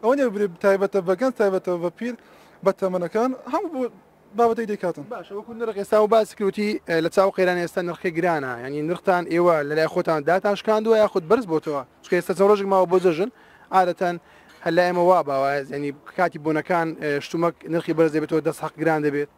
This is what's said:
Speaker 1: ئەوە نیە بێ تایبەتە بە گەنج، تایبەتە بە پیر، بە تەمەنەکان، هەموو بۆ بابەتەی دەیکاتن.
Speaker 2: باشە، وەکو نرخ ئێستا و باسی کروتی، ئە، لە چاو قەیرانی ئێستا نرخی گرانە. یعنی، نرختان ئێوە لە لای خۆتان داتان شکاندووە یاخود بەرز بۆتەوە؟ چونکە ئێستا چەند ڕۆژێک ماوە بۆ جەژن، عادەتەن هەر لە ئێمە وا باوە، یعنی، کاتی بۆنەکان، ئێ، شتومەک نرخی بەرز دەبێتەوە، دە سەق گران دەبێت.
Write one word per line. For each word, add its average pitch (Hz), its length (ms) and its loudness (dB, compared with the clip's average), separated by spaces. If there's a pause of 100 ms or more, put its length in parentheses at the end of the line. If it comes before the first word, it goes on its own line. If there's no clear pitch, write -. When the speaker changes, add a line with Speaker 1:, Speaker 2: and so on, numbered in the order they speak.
Speaker 1:
ئەوە 226 160 2
نیە 277 160 2
بێ 202 140 -2 (160)
تایبەتە 196 440 2
بە 190 140 2
گەنج، 254 180 0
تایبەتە 190 320 0 (120)
بە 175 60 0 (100)
پیر، 233 160 -6 (500)
بە 190 140 2
تەمەنەکان، 185 520 -2 (220)
هەموو 349 200 -2
بۆ 262 100 -4 (540)
بابەتەی 226 340 2
دەیکاتن. 170 420 -6
Speaker 2:
باشە، 190 240 -14
وەکو 220 220 -14
نرخ 220 220 -6
ئێستا 208 220 2
و 214 100 2
باسی 220 240 2
کروتی، 208 320 -2 (180)
ئە، 165 80 -2 (100)
لە 165 100 0
چاو 196 220 4
قەیرانی 180 280 2
ئێستا 185 240 -6
نرخی 170 280 -6
گرانە. 156 360 -2 (100)
یعنی، 139 160 -8 (100)
نرختان 175 340 0 (100)
ئێوە 175 220 4 (140)
لە 151 80 -4
لای 160 160 2
خۆتان 165 260 0 (100)
داتان 190 300 2
شکاندووە 220 440 2
یاخود 196 260 0
بەرز 233 220 4
بۆتەوە؟ 151 300 -2 (200)
چونکە - 180 -2
ئێستا 180 180 -4
چەند 196 140 6
ڕۆژێک 202 220 2
ماوە 185 180 4
بۆ 185 140 4
جەژن، 180 240 0 (460)
عادەتەن 180 400 2 (500)
هەر 170 120 -2
لە 175 100 4
ئێمە 180 220 0
وا 180 100 6 (100)
باوە، 139 220 0 (220)
یعنی، 143 160 -6 (280)
کاتی 175 280 0
بۆنەکان، 160 420 -2 (140)
ئێ، 151 80 -4 (160)
شتومەک 170 300 -2 (180)
نرخی 165 240 -2
بەرز 160 180 4
دەبێتەوە، 156 320 -2
دە 156 120 -4
سەق - 220 -8
گران 156 240 0
دەبێت. 147 320 -2